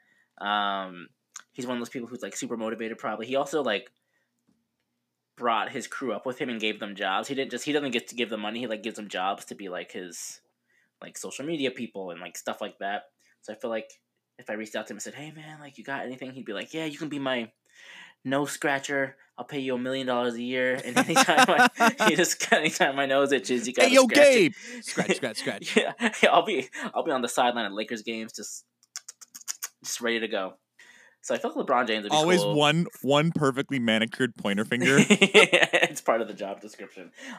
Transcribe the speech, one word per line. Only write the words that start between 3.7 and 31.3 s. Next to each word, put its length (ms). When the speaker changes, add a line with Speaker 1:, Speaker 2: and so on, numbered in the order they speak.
Speaker 1:
brought 340
his 160
crew 260
up 120
with 140
him 100
and 100
gave 200
them 160
jobs. 320
He 80
didn't 160
just, 140
he 60
doesn't 200
get 180
to 60
give 140
them 120
money. 180
He, 80
like, 160
gives 140
them 100
jobs 380
to 100
be, 140
like, 220
his, 500
like, 160
social 280
media 260
people 400
and, 80
like, 180
stuff 240
like 180
that. 240
So 120
I 20
feel 140
like 200
if 120
I 40
reached 220
out 120
to 60
him 40
and 60
said, 120
"Hey, 160
man, 280
like, 180
you 60
got 220
anything?" 280
He'd 120
be 80
like, 200
"Yeah, 120
you 120
can 120
be 100
my 320
no 220
scratcher. 720
I'll 80
pay 140
you 160
a 40
million 280
dollars 280
a 60
year." 420
And 140
<laughs> 0
anytime 500
I, 220
Speaker 2:
<laughs> 140
Speaker 1:
he 60
just, 380
anytime 420
my 120
nose 240
itches, 360
you 80
Speaker 2:
"Hey, 80
Speaker 1:
gotta 100
Speaker 2:
yo, 100
Speaker 1:
scratch 240
it. 60
Speaker 2:
Gabe!" 200
Scratch, 320
scratch, 220
scratch. 380
Speaker 1:
<laughs> 20
Yeah, 160
yeah, 80
I'll 140
be, 240
I'll 100
be 80
on 100
the 60
sideline 380
at 80
Lakers 300
games, 300
just, 320
just 180
ready 180
to 80
go. 260
So 140